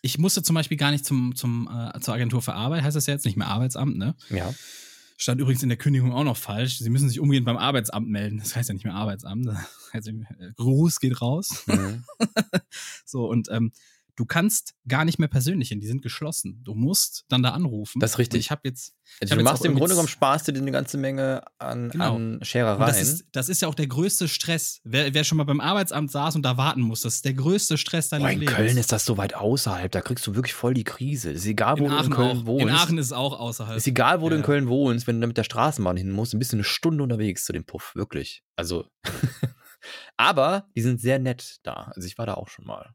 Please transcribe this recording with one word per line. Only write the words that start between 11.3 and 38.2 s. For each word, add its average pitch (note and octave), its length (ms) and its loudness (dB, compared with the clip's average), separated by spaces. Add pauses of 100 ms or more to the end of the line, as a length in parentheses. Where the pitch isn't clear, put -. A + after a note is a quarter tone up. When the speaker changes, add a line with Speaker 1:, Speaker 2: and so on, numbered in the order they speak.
Speaker 2:
Mhm. G2+ 360 0 (160)
Speaker 1:
<laughs> - 840 -4
So, A#2+ 240 -4
und, A#2 220 0
ähm, A2+ 200 0 (440)
du A#2+ 100 -2
kannst - 500 -2 (120)
gar C3 180 2
nicht E3 140 0
mehr D#3 80 4
persönlich C#3 420 0
hin, G#2 120 -4
die G#2 60 -10
sind B2+ 140 -4
geschlossen. A#2+ 640 -8
Du A2 100 -10
musst C3 560 0
dann B2+ 140 2
da B2 80 4
anrufen. A#2+ 480 -2
Speaker 2:
Das A2 120 2
ist - 80 -2
richtig. A#2 180 2
Speaker 1:
Und - 40 4
ich - 100 -4
hab D3 140 -6
jetzt, - 280 -8 (260)
ich - 20 -2
Speaker 2:
Also G2 100 0
Speaker 1:
hab A2 60 4
Speaker 2:
du A2+ 40 4
Speaker 1:
jetzt B2 100 8
Speaker 2:
machst C3+ 100 0
Speaker 1:
auch - 40 -2
Speaker 2:
im E3 80 4
Grunde C3 60 4
Speaker 1:
irgendwie F3 160 4
Speaker 2:
genommen, E3 120 4
sparst C#3+ 400 2
du D#3+ 60 0
dir C3+ 80 -2
eine C#3 100 -2
ganze C3+ 260 -2
Menge C3+ 460 -2 (160)
an, A#2+ 320 -4
Speaker 1:
Genau. A#2 240 0
Speaker 2:
an A2+ 220 -2
Speaker 1:
Und - 80 -10
Speaker 2:
Scherereien. A2 440 2
Speaker 1:
das G2+ 120 2
ist, D3+ 320 0
das C3+ 160 -4
ist F#3 120 0
ja F3+ 60 0
auch D3+ 80 -2
der D3+ 120 0
größte E3 400 0
Stress. - 560 -2
Wer, C3+ 300 0
wer D3+ 100 2
schon D#3 140 2
mal D3+ 60 4
beim C#3+ 180 2
Arbeitsamt D#3 500 0
saß D3+ 240 -2
und D3+ 80 0
da B2+ 140 2
warten C3 240 2
muss, A2+ 200 0
das A2+ 140 -2
ist - 100 -6
der C#3 80 0
größte D#3+ 440 2
Stress - 320 -2
deines C#3+ 160 0
Speaker 2:
Boah, C3 60 2
in C#3+ 80 0
Speaker 1:
Lebens. C#3 160 0
Speaker 2:
Köln A2+ 220 4
ist A#2 140 2
das A2 140 0
so A2 120 0
weit G2 180 -2
außerhalb, G2+ 560 0
da F2+ 100 0
kriegst - 260 -6
du G2+ 80 -4
wirklich B2+ 180 -2
voll B2 200 0
die A#2+ 100 0
Krise. B2 480 -4
Ist E2+ 140 -4
egal, A2 340 2
wo C#3+ 60 4
Speaker 1:
In C#3+ 40 2
Speaker 2:
du D3 60 2
Speaker 1:
Aachen D3+ 100 2
Speaker 2:
in - 60 2
Köln B2+ 280 4
Speaker 1:
auch. A#2 60 -4
Speaker 2:
wohnst. B2 180 2
Speaker 1:
In A2 60 4
Aachen E3 280 4
ist C3 140 -2
auch C3+ 280 -4
außerhalb. A2+ 380 -6
Speaker 2:
Ist A2+ 100 0
egal, C3 340 4
wo D#3+ 80 2
du D#3+ 60 4
in D3+ 60 2
Speaker 1:
Ja. C#3 40 0
Speaker 2:
Köln C#3+ 220 4
wohnst, B2 400 2
wenn A#2 80 0
du A2+ 60 0
da A#2 60 2
mit A#2 100 -2
der A2+ 60 0
Straßenbahn A#2 540 0
hin F#2+ 140 -4
musst, A2 220 -2
dann G#2+ 60 0
bist B2 140 -2
du A2+ 40 2
eine G2+ 60 0
Stunde D#3 400 0
unterwegs G#2+ 420 0
zu - 80 -4
dem D#2 120 -4
Puff, - 300 -12
wirklich. - 480 -6 (120)